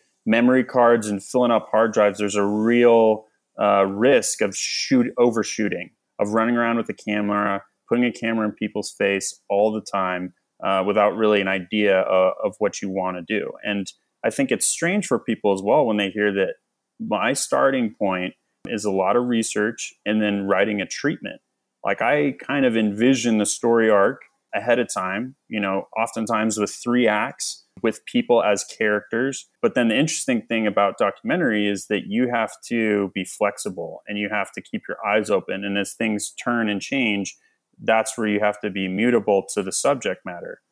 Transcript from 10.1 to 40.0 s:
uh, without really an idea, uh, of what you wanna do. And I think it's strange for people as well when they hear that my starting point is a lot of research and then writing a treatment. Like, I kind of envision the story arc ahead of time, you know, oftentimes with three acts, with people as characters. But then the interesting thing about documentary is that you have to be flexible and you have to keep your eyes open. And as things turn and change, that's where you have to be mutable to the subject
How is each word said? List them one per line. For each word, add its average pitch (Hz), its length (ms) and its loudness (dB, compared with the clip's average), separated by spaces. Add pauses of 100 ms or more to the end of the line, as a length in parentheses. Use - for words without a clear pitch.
uh, 95 240 0
without 104 300 2
really 107 240 4
an 95 80 0
idea, 95 540 2
uh, 92 300 4 (120)
of 101 160 -4
what 101 220 -2
you 98 80 -6
wanna 92 320 -4
do. 85 320 -4 (100)
And 101 260 -4 (340)
I 113 60 2
think 131 220 -2
it's - 160 0
strange 185 400 -2
for 120 120 0
people 104 340 -2
as 95 80 -2
well 123 240 2
when 107 120 0
they 101 120 0
hear 104 240 0
that 95 220 0 (440)
my 110 340 -2
starting 135 600 0
point 92 400 -4 (320)
is 104 200 -6
a 101 60 0
lot 95 240 2
of 123 120 2
research 113 680 -2 (120)
and 107 160 0
then 101 260 0
writing 101 340 0
a 92 40 -4
treatment. - 560 -6 (420)
Like, 101 180 -2
I 139 320 0
kind 135 320 -2
of 113 100 2
envision 113 600 2
the 104 80 2
story 117 440 2
arc 104 340 4 (300)
ahead 117 260 2
of 113 140 -2
time, 101 420 -6 (120)
you 110 120 -6
know, 98 280 -2 (100)
oftentimes 110 600 -2
with 104 140 0
three 123 360 0
acts, 107 560 -4 (180)
with 110 240 -2
people 120 380 2
as 101 220 2
characters. 113 840 -2 (140)
But 117 140 0
then 120 120 2
the 110 100 2
interesting 135 440 -2
thing 110 260 -2
about 98 300 0
documentary 110 720 0
is 101 180 -4
that 101 200 -2
you 120 220 0
have 117 220 -2 (160)
to 107 460 0
be 95 100 -4
flexible 92 840 -6
and 104 100 -8
you 104 120 -4
have 101 240 -4
to 110 80 -12
keep - 280 -8
your - 160 -8
eyes 104 240 0
open. 98 340 -2
And 101 140 -4
as 98 160 -4
things 107 380 -4
turn 117 360 -4
and 101 140 -4
change, 107 560 -4 (440)
that's 113 360 2
where 110 100 -2
you 104 140 2
have 104 200 0
to 107 80 -4
be 92 200 -4
mutable 107 640 2
to 101 100 -2
the 95 80 -6
subject 113 540 -2